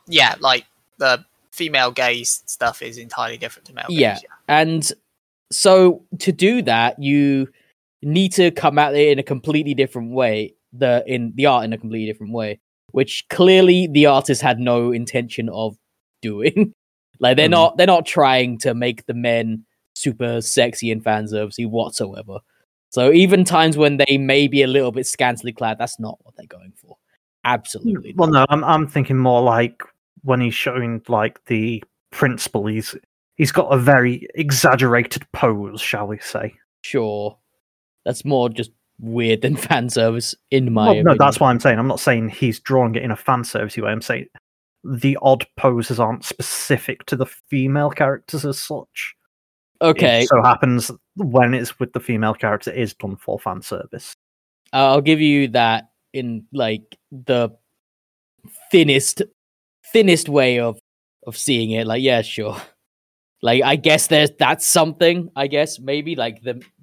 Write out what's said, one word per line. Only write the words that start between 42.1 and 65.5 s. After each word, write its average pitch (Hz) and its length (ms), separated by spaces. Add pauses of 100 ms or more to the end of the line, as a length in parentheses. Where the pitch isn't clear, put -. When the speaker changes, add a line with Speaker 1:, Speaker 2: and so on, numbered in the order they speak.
Speaker 3:
he's 113 300
drawing 127 340
it 117 80
in 123 80
a 107 60
fan 127 260
servicey 110 420
way. 104 80
I'm 110 120
saying - 240 (600)
the 135 320
odd 135 240 (120)
poses 120 420
aren't 117 240
specific - 840
to 135 100
the 127 80
female 143 640
characters 143 560
as 139 120
such. - 580 (680)
Speaker 2:
Okay. 143 400
Speaker 3:
It 123 80
so 120 140
happens 123 480 (260)
when 127 360
it's 120 260
with 123 120
the - 80
female 110 340
character, 104 380
it - 60
is 113 160
done 98 240
for - 200
fan 92 240
service. - 520 (580)
Speaker 2:
Uh, 135 60 (140)
I'll 143 100
give 156 180
you 143 300
that 113 400 (240)
in, 120 400
like, 110 420 (160)
the 123 380 (1200)
thinnest, 143 500 (720)
thinnest 185 380
way 127 300
of, 117 200 (460)
of 117 120
seeing 113 340
it. 113 160
Like, 117 140
yeah, 127 200
sure. 107 360 (840)
Like, 123 220
I 135 120
guess 156 320
there's, 151 320
that's 143 260
something, 165 720
I 139 120
guess, 147 320